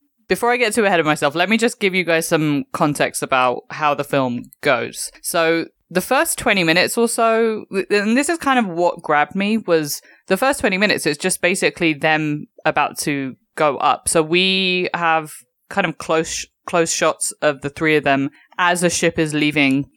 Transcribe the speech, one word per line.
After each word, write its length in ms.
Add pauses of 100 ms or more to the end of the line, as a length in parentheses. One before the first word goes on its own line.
(280)
Before 240
I 40
get 180
too 100
ahead 160
of 60
myself, 300
let 120
me 80
just 240
give 140
you 100
guys 240
some 440
context 500
about 480
how 240
the 100
film 380 (180)
goes. 500 (120)
So 440 (220)
the 120
first 360
twenty 280
minutes 340
or 80
so, 640
and 460
this 120
is 100
kind 200
of 80
what 360
grabbed 340
me, 220
was 420 (260)
the 100
first 220
twenty 200
minutes, 280
it's 100
just 240
basically 540
them 520 (180)
about 340
to 380 (180)
go 220
up. 320
So 120
we 720
have 360 (400)
kind 160
of 120
close, 460 (220)
close 260
shots 480
of 200
the 100
three 240
of 80
them 280 (280)
as 240
a 80
ship 300
is 120
leaving 640